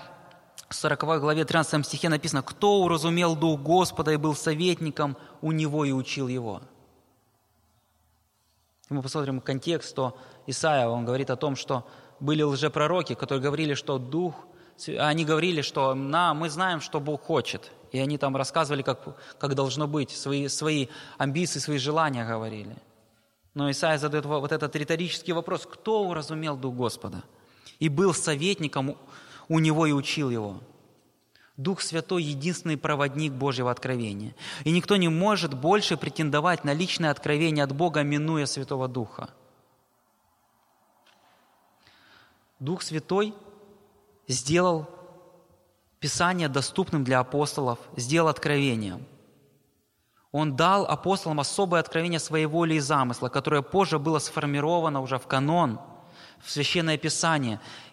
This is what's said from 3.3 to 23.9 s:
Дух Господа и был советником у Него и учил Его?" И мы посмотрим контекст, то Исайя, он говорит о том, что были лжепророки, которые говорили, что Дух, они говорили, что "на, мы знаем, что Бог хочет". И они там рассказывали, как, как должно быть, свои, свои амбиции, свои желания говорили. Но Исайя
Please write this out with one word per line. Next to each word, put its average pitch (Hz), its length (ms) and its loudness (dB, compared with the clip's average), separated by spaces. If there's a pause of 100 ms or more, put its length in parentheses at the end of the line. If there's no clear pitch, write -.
Дух 151 260 2
Господа 160 500 2
и 151 60 4
был 147 180 2
советником 156 800 0 (260)
у 156 120 0
Него 151 320 0
и 139 60 2
учил 131 360 -2
Его?" 120 340 -6 (2250)
И 143 40 -6
мы 139 80 -2
посмотрим 135 400 -4
контекст, 143 540 -4
то 127 220 -2 (280)
Исайя, 139 420 2
он 120 160 0
говорит 131 260 -2
о 127 60 0
том, 135 220 -2
что 127 280 -4 (360)
были 151 200 2
лжепророки, 151 760 0
которые 131 280 -2
говорили, 147 300 0
что 135 240 -4
Дух, 147 480 -4 (420)
они 151 380 0
говорили, 156 360 2
что 135 320 0
"на, 151 400 0
мы 160 160 -2
знаем, 170 300 -2
что 151 200 -4
Бог 143 240 -4
хочет". - 480 -2 (200)
И 131 80 -2
они 143 180 0
там 135 180 0
рассказывали, 139 460 0
как, 139 360 -4 (220)
как 139 160 -2
должно 139 320 0
быть, 147 240 -2
свои, 139 380 -4
свои 151 380 -2 (300)
амбиции, 143 420 0
свои 147 180 -2
желания 139 480 0
говорили. 110 500 -6 (800)
Но 143 180 -2
Исайя 156 260 2